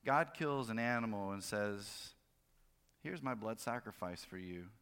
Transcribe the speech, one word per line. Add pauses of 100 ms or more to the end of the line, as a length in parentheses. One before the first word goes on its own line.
God
kills
an
animal
and
says, (840)
"Here's
my
blood
sacrifice
for
you." (140)